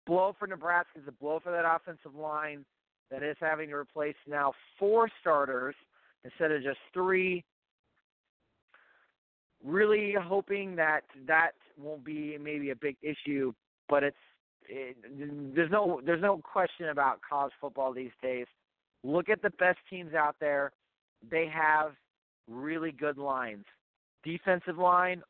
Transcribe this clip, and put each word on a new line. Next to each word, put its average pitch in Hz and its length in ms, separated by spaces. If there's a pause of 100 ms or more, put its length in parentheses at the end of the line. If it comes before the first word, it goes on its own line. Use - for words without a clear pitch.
Blow 185 320
for 202 100
Nebraska 175 520
is 143 80
a 143 40
blow 147 280
for 175 120
that 170 140
offensive 165 480
line 151 500 (460)
that 135 140
is 147 160
having 156 300
to 143 60
replace 147 400 (120)
now 143 260 (240)
four 220 320 (100)
starters 139 560 (480)
instead 156 280
of 147 100
just 135 180 (140)
three. 185 500 (2250)
Really 208 500
hoping 196 600
that 156 260 (240)
that 160 280 (240)
won't 143 280
be 151 320
maybe 147 320
a 131 60
big 139 260
issue, 139 520 (360)
but 143 140
it's, 143 120 (540)
it, 131 260 (600)
there's 165 160
no, 175 340
there's 170 160
no 202 160
question 175 520
about 139 380
college 139 320
football 135 320
these 120 200 (100)
days. 127 240 (580)
Look 156 260
at 214 120
the 202 80
best 180 300 (100)
teams 175 240
out 147 260
there. 143 340 (540)
They 165 200
have 156 460 (540)
really 156 440
good 143 260
lines, 127 480 (580)
defensive 175 540
line, 180 520